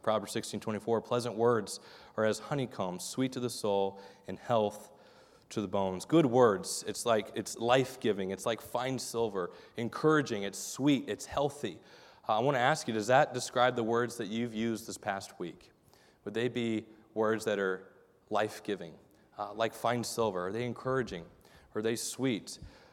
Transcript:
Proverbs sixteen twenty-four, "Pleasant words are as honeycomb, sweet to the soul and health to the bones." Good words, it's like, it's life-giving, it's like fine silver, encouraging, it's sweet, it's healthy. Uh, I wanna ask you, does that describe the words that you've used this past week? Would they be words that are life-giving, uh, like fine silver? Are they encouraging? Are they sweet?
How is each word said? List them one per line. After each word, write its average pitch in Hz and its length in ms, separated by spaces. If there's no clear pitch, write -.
Proverbs 107 300
sixteen 107 280
twenty-four, 110 400
"Pleasant 120 360
words 113 440
are 110 80
as 107 140
honeycomb, 104 640
sweet 131 320
to 127 80
the 120 100
soul 98 480
and 92 100
health 107 520
to 113 100
the 98 80
bones." 95 360
Good 160 220
words, 113 600
it's 107 200
like, 110 280
it's - 240
life-giving, 113 720
it's 95 160
like 113 140
fine 127 380
silver, 104 520
encouraging, 120 680
it's 98 160
sweet, 131 500
it's 104 180
healthy. 127 520
Uh, 110 80
I 110 40
wanna 135 180
ask 131 300
you, 113 60
does 107 120
that 131 280
describe 123 420
the 120 60
words 117 340
that 110 100
you've 113 280
used 110 320
this 101 120
past 98 400
week? - 320
Would 104 100
they 117 140
be 117 380
words 110 300
that 104 140
are 92 240
life-giving, 101 640
uh, 104 160
like 113 200
fine 120 280
silver? 95 460
Are 98 40
they 117 120
encouraging? 117 600
Are 107 80
they 113 140
sweet? 120 600